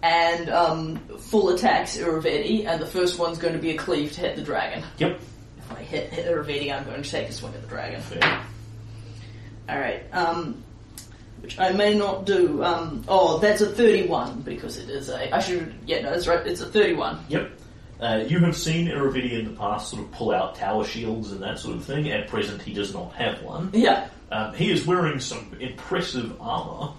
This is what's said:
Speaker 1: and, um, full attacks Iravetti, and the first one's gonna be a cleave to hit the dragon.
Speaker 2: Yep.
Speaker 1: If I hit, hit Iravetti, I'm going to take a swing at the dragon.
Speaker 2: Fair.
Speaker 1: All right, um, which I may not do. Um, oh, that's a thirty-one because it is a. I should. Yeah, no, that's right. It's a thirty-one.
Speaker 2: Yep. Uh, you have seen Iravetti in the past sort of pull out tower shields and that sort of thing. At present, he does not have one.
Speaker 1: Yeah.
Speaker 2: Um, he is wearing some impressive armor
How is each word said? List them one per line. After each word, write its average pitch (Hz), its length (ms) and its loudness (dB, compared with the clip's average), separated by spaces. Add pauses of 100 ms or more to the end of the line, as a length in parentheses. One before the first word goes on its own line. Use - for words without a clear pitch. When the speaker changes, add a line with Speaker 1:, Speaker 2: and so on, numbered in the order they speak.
Speaker 1:
and, 170 480 4
um, 160 480 2 (220)
full 196 300 4
attacks - 480 4
Iravetti, 170 680 2
and 165 160 0
the 156 40 -4
first 180 340 0
one's 165 180 0
gonna 165 220 0
be 160 120 0
a 151 60 -2
cleave 151 360 0
to 175 80 -6
hit - 140 -2
the - 60 -6
dragon. - 420 -4 (140)
Speaker 2:
Yep. 180 220 0 (380)
Speaker 1:
If - 200 -14
I 123 60 -12
hit, - 300 -4
hit 170 120 -4
Iravetti, 147 500 0
I'm - 100 -6
going 139 180 -8
to - 60 -6
take 135 200 -4
a - 20 -10
swing - 220 -10
at - 80 -12
the - 60 -14
dragon. - 340 -8
Speaker 2:
Fair. - 400 0 (1300)
Speaker 1:
All 139 100 -2
right, 120 240 -4 (100)
um, 170 500 0 (760)
which - 180 -12
I 185 120 4
may 208 220 6
not 196 320 2
do. 175 380 6
Um, 156 440 0
oh, 185 320 6
that's 208 220 6
a 208 60 6
thirty-one 185 720 4
because - 360 -8
it - 120 -10
is 139 200 -6
a. 127 240 -4
I 196 60 4
should. 180 340 -2 (120)
Yeah, 165 160 0
no, - 100 -4
that's 165 160 0
right. 170 180 4
It's - 160 -2
a - 40 -6
thirty-one. 175 540 4 (100)
Speaker 2:
Yep. 147 220 -2 (500)
Uh, 113 260 2
you 170 120 4
have 165 180 6
seen 165 300 0
Iravetti 131 520 0
in 110 60 -4
the 107 120 -8
past 107 340 -2
sort 107 100 -8
of - 100 -12
pull 113 220 -2
out - 220 0
tower 110 280 0
shields 110 480 -4
and 95 100 -8
that 107 180 -6
sort - 180 -6
of - 80 -8
thing. 143 260 -2
At 110 160 -2
present, 101 340 -4
he 101 120 -10
does 101 200 -4
not 87 200 -8
have - 300 -4
one. 175 300 -6
Speaker 1:
Yeah. - 360 4 (220)
Speaker 2:
Um, - 220 -4
he 190 180 2
is 156 140 2
wearing 160 360 2
some - 380 -10
impressive 127 840 -4
armor - 580 -6